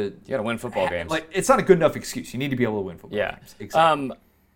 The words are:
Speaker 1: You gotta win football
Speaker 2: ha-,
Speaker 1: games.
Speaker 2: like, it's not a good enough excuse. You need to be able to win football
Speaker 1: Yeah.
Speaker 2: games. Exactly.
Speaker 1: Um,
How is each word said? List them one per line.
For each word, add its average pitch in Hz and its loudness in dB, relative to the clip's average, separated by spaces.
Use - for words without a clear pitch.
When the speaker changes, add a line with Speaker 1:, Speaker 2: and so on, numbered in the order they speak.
Speaker 1:
You - -14
gotta 117 -2
win 113 -4
football 104 -2
Speaker 2:
ha-, 87 -4
Speaker 1:
games. 85 -6
Speaker 2:
like, - -4
it's 185 0
not 254 6
a 180 0
good 180 8
enough 156 2
excuse. - -10
You 120 -8
need 143 -4
to 131 -2
be 123 -2
able 110 0
to 95 -8
win 85 -12
football 95 -8
Speaker 1:
Yeah. 98 -2
Speaker 2:
games. - -20
Exactly. 160 2
Speaker 1:
Um, 139 -2